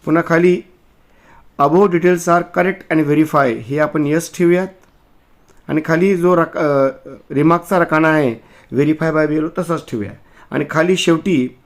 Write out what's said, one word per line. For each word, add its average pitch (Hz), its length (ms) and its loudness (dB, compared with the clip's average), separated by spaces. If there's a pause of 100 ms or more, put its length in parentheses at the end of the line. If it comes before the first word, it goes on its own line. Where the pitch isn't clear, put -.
पुन्हा 160 220 0
खाली 175 340 2 (960)
above 160 280 4
details 175 400 0
are 175 140 2 (160)
correct 180 380 -2
and 151 180 0
verify, 151 480 2
हे 131 180 -6
आपण 151 240 -2
yes 151 340 -4
ठेवूयात. 180 300 2 (1000)
आणि 151 180 -2
खाली 175 320 2
जो 175 180 2
रक-, 165 220 -2
अ, 143 300 0 (440)
रिमार्कचा 170 480 0
रकाना 160 280 2
आहे 151 280 2 (400)
verify 156 360 0
by 156 160 0
bureau 156 220 -4 (100)
तसाच 160 300 -6
ठेवूया. 104 220 -8 (400)
आणि 147 180 -4
खाली 175 280 0
शेवटी 160 680 -2